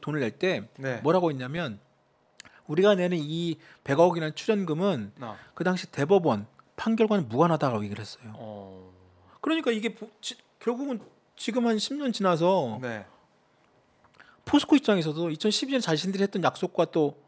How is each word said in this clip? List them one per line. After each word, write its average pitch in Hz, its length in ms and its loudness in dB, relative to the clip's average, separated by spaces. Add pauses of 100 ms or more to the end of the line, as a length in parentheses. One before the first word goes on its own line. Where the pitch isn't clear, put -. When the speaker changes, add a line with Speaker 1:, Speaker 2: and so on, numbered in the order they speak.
Speaker 1:
돈을 147 200 -4
낼 113 180 -2
때 151 300 0 (100)
Speaker 2:
네. 135 240 -4
Speaker 1:
뭐라고 170 280 2
했냐면, 139 480 -8 (880)
우리가 190 280 4
내는 180 260 0
이 160 380 -4 (260)
백억이라는 160 500 4
출연금은 170 840 0
Speaker 2:
아. 110 160 -12 (160)
Speaker 1:
그 - 120 -8
당시 185 280 0
대법원 143 540 2 (300)
판결과는 220 520 0
무관하다라고 139 560 2
얘기를 104 160 -8
했어요. 107 360 -16
Speaker 2:
어. 98 540 -16 (520)
Speaker 1:
그러니까 311 280 0
이게 220 240 -2
보-, 220 140 -16 (140)
지-, - 140 -12 (240)
결국은 247 400 -4 (360)
지금 240 300 -2
한 226 120 2
십 233 200 -4
년 277 140 -2
지나서 170 680 2
Speaker 2:
네. 113 240 -8 (1400)
Speaker 1:
포스코 294 300 4
입장에서도 170 560 0
이천십이 214 400 -2
년 262 100 0
자신들이 185 400 0
했던 196 200 -2
약속과 160 440 0
또 151 420 0